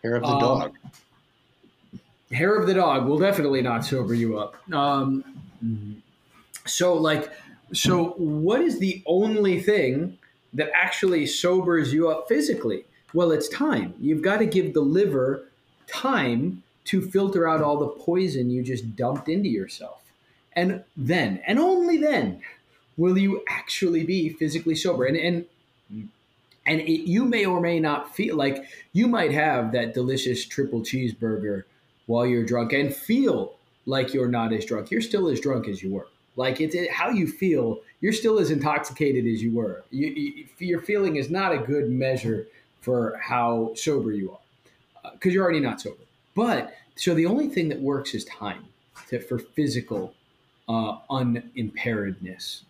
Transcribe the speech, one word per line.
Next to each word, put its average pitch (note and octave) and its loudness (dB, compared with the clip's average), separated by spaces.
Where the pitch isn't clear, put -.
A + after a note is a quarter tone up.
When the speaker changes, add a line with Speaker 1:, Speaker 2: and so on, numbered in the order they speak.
Speaker 1:
Hair A#2 0
of A#2+ 0
the C3+ 0
Speaker 2:
Um, C#3 2
Speaker 1:
dog. B2+ 2
Speaker 2:
hair E3+ 2
of F#3 2
the F#3+ 4
dog C#3+ 2
will D3 2
definitely D3+ 2
not A#2 0
sober A#2+ -2
you A2+ 0
up. G#2 -8
Um, C#3 0
so, F3+ 2
like, D#3 0
so F3 2
what E3+ 0
is E4+ 0
the F#3+ -2
only G3 2
thing F3 0
that C#3+ -2
actually F3+ 2
sobers E3+ 2
you D#3+ 4
up - -2
physically? A#3 0
Well, E3+ 4
it's D3+ 2
time. F3+ -2
You've D3 0
gotta G#3+ 2
give D#3+ 2
the D#3 4
liver C#3 2
time F3 0
to F#3+ 2
filter F#3+ 2
out D#3+ 2
all D3 2
the D3 0
poison D#3+ 0
you B2+ 0
just A#2 -6
dumped C3 -2
into G3 0
yourself. - -6
And F#3 0
then, B2 0
and A3 2
only F4 4
then, A#3+ 0
will F3+ 4
you G3 2
actually E3+ -2
be E3+ 0
physically D#3 -2
sober. C#3 0
And, C#3 2
and, E3+ 0
and D#3+ 0
it, D#3+ 0
you A3 2
may A#3 2
or F3+ 0
may E3+ 0
not D3 -2
feel, F#3+ -2
like, C#3 -2
you A3+ 4
might F#3+ 2
have C3 2
that A#2 0
delicious B2+ -2
triple C3+ -2
cheeseburger A2 -4
while A#2 2
you're A#2+ 2
drunk A#2 0
and C#3 0
feel G#3+ 0
like C3 -2
you're B2 2
not A2+ 0
as G#2 -2
drunk. G#2+ -6
You're A3+ 0
still G3+ 0
as C#3 -2
drunk B2+ -2
as F#2+ -8
you F#2+ -4
were. F#2+ -6
Like, B2+ -2
it's, D#3 -2
it, F3 -2
how F3+ -2
you F#3+ 2
feel, C3 0
you're G#3 0
still A3 2
as D#3 2
intoxicated C#3+ 0
as A2 0
you A#2 0
were. G#2+ -4
You, C#3 -2
you, C#3+ -6
your F3 -2
feeling G3 0
is C3 -4
not F#3 0
a C#3+ 0
good B2+ 0
measure B2+ 0
for A#2+ -2
how A#2 0
sober B2 -2
you G2 -4
are, - -20
uh, - -18
'cause F#3 0
you're F#3+ 2
already E3 2
not B2+ -2
sober. - -12
But, G3+ 0
so - 0
the E3 4
only C4 2
thing E3 0
that C3+ -4
works C#3 -2
is G#2 -4
time - -10
to, B2 -2
for B2 -6
physical, A2+ -4
uh, A2+ -2
unimpairedness. A2 -4